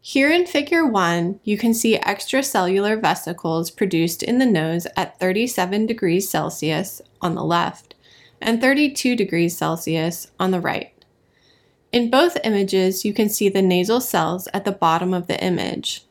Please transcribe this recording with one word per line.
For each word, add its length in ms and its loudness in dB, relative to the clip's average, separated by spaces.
Here 280 2
in 140 2
Figure 380 0
one, 600 0
you 120 0
can 160 2
see 240 2
extracellular 1040 0
vesicles 720 -2
produced 540 0
in 140 0
the 80 4
nose 500 0
at 240 -4
thirty-seven 640 0
degrees 420 0
Celsius 720 -4
on 160 -2
the 80 -6
left 500 -2
and 200 0
thirty-two 540 2
degrees 420 0
Celsius 840 -4
on 100 0
the 80 0
right. 340 -6
In 180 2
both 320 4
images, 600 0
you 100 0
can 140 2
see 200 0
the 140 2
nasal 380 4
cells 520 -2
at 120 -4
the 80 -2
bottom 420 0
of 140 -4
the 120 -2
image. 720 -4